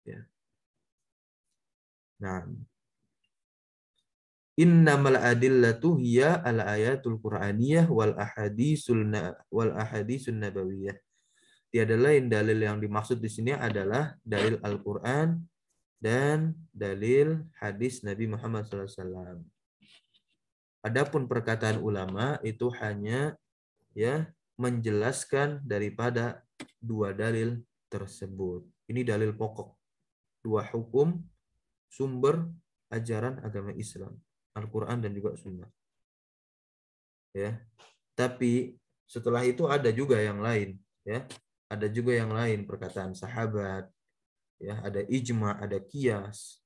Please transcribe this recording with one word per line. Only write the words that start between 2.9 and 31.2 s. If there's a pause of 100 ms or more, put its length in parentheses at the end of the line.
Innamal
adillatu
hiya
al
ayatul
qur'aniyah
wal
ahadisul
na-, (160)
wal
ahadisun
nabawiyah. (720)
Tiada
lain
dalil
yang
dimaksud
di
sini
adalah
dalil
Al-Qur'an (640)
dan (160)
dalil (160)
hadis
Nabi
Muhammad
sallallahu
alaihi
wasallam. (1400)
Adapun
perkataan
ulama
itu
hanya, (560)
ya, (240)
menjelaskan
daripada (400)
dua
dalil (320)
tersebut. (240)
Ini
dalil
pokok. (640)
Dua
hukum (720)